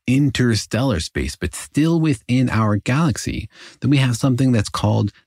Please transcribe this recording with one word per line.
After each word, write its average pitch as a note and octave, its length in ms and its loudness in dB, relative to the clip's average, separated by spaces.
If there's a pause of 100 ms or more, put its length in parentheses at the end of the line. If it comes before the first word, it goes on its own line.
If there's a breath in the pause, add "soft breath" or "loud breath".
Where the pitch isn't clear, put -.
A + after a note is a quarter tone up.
interstellar B2 920 0
space, C#2 340 -6
but - 180 -6
still E3 460 0
within B2+ 500 0
our G#2+ 280 2
galaxy, B2+ 680 -2 (320 loud breath)
then B2 120 0
we D3 60 4
have B2+ 200 2
something C3 340 2
that's A2 180 0
called G#2+ 420 0 (160 soft breath)